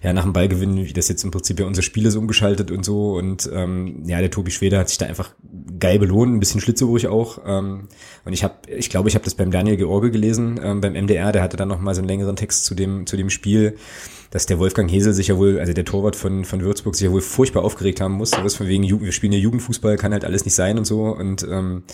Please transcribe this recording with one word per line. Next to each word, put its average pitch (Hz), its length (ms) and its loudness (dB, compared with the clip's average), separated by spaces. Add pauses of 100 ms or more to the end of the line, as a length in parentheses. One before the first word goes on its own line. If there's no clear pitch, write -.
ja, 90 80 0
nach 92 100 2
dem 92 100 0
Ballgewinn, 95 440 2
wie 87 160 -4
das 90 160 -2
jetzt 90 160 -4
im 90 80 -4
Prinzip 90 260 -4
ja 98 80 0
unser 95 160 -2
Spiel 107 240 0
ist, 107 80 4
umgeschaltet 104 560 0
und 95 140 -4
so 104 320 0
und, 92 360 -4
ähm, 90 540 -4
ja, 87 140 -2
der 92 100 2
Tobi 90 220 -4
Schwede 98 260 2
hat 90 100 0
sich - 100 -4
da - 80 -4
einfach - 280 -10 (460)
geil 92 180 6
belohnt, 104 340 4
ein 113 60 2
bisschen 98 220 2
schlitzohrig 117 480 2
auch, 113 360 0
ähm, 98 440 -4 (360)
und 95 80 -6
ich 90 120 -2
hab, - 260 -6
ich - 180 -6
glaube, 101 200 2
ich - 80 2
hab - 80 0
das - 100 -4
beim 92 160 0
Daniel 98 260 2
George 101 360 2
gelesen, 117 500 0
ähm, 101 180 -2
beim 98 140 -2
M 98 140 -2
D 101 80 4
R, 98 160 0
der 95 100 2
hatte 90 140 -2
dann 95 100 -2
nochmal 95 300 -2
so 92 60 -2
einen 95 60 -2
längeren 98 280 -2
Text - 300 -2
zu 92 100 -4
dem, 95 300 -2
zu 101 100 -4
dem 95 140 -2
Spiel, 107 460 2 (540)
dass - 160 -2
der 87 120 2
Wolfgang 92 320 2
Hesel 101 220 4
sich 95 160 0
ja 95 80 4
wohl, 98 220 4
also 85 140 0
der 85 120 0
Torwart 98 320 0
von, 95 280 -4
von 95 180 -4
Würzburg, 98 320 -2
sich 98 120 0
ja 90 60 4
wohl 95 80 4
furchtbar 98 440 2
aufgeregt 98 360 0
haben 95 140 0
muss. 107 160 -2
So 95 140 0
was 101 100 0
von 98 140 -4
wegen, 98 160 2
Ju-, 101 160 2
wir 95 120 -4
spielen 101 200 0
ja 101 60 4
Jugendfußball, 113 580 0
kann 101 160 0
halt 104 120 -2
alles 90 200 -2
nicht 101 100 0
sein 101 240 2
und 107 60 0
so. 107 200 0
Und, 98 380 -2
ähm, 92 520 -4